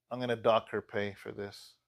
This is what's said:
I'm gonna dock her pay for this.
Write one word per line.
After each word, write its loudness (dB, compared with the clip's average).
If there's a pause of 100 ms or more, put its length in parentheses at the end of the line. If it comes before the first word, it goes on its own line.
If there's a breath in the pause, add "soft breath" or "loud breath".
I'm -8
gonna 0
dock 4
her -2
pay -4
for -12
this. -12 (120)